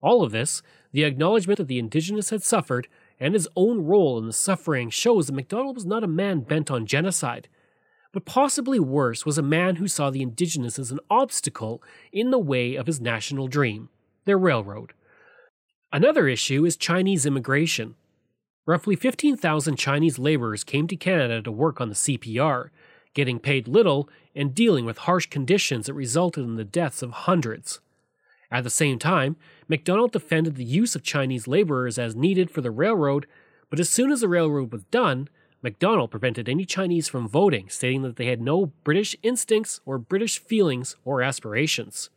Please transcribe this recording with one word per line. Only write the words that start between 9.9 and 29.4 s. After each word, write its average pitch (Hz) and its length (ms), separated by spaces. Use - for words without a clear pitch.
the 135 120
Indigenous 127 580
as 123 100
an 139 80
obstacle 196 720
in 233 220
the 262 60
way 131 360
of 131 140
his 156 120
national 120 460
dream, 127 420
their 196 140
railroad. 113 560
Another 240 340
issue 135 380
is 170 120
Chinese 185 480
immigration. 135 680
Roughly 180 300
fifteen 262 400
thousand 156 400
Chinese 143 420
laborers 123 460
came 151 240
to 185 80
Canada 135 460
to 113 100
work 139 280
on 120 80
the 104 60
C 127 240
P 110 180
R, 131 360
getting 127 240
paid 131 300
little 147 400
and 143 200
dealing 175 300
with 113 140
harsh 175 280
conditions 139 600
that 139 80
resulted 147 500
in 117 120
the 110 80
deaths 151 380
of 123 100
hundreds. 139 680
At 123 140
the 123 60
same 139 280
time, 156 380